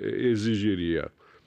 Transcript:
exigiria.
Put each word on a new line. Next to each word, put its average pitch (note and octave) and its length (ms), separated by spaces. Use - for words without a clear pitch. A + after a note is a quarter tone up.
exigiria. G2+ 840